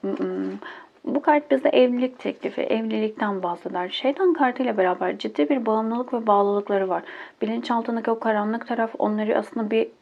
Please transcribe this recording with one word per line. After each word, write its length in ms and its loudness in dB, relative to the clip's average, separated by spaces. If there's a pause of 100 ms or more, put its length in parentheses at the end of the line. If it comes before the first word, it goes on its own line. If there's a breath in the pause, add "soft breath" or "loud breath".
Hmm, 580 -4 (460 loud breath)
bu 180 -2
kart 280 4
bize 180 4
evlilik 500 4
teklifi, 420 -6
evlilikten 800 -2
bahseder. 460 -4
Şeytan 460 2
kartıyla 420 0
beraber 420 0
ciddi 300 -2
bir 180 0
bağımlılık 480 -2
ve 120 -2
bağlılıkları 640 2
var. 140 0 (400 loud breath)
Bilinçaltındaki 680 -2
o 80 0
karanlık 480 0
taraf 320 -2
onları 400 2
aslında 320 -4
bir 200 2 (120)